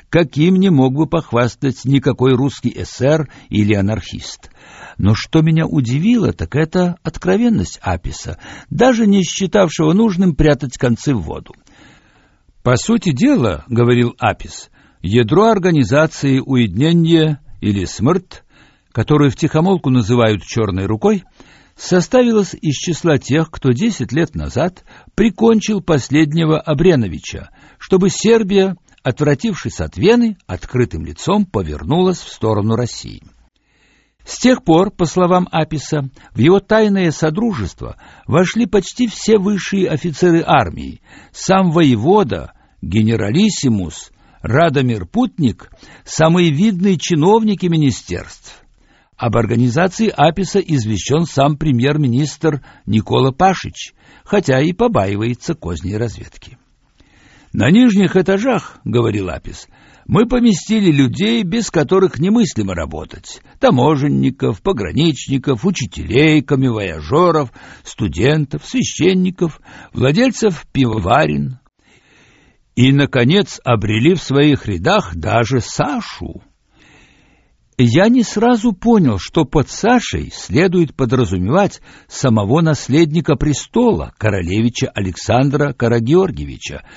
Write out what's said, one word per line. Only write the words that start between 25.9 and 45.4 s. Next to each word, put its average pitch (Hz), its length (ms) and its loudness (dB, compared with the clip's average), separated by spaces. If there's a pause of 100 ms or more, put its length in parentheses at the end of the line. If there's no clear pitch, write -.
Абреновича, 135 920 -2 (260)
чтобы 185 320 0
Сербия, 196 640 2 (280)
отвратившись 147 800 -2
от 80 160 -10
Вены, 226 400 2 (100)
открытым 92 580 -4
лицом 180 400 -2
повернулась 101 720 -2
в - 140 -18
сторону 110 440 -2
России». 117 460 -8 (1040)
С - 140 -14
тех 247 240 2
пор, 170 260 4
по - 160 -4
словам 180 460 0
Аписа, 151 580 -4 (240)
в 104 60 -4
его 175 200 6
тайное 196 520 0
содружество 160 840 -4 (280)
вошли 180 400 0
почти 208 420 -2
все 214 300 0
высшие 196 520 -2
офицеры 165 540 0
армии, 107 580 -2 (300)
сам 190 380 2
воевода, 139 840 2 (280)
генералиссимус, 110 1300 -2 (300)
Радомир 123 640 0
Путник, 160 640 -2 (340)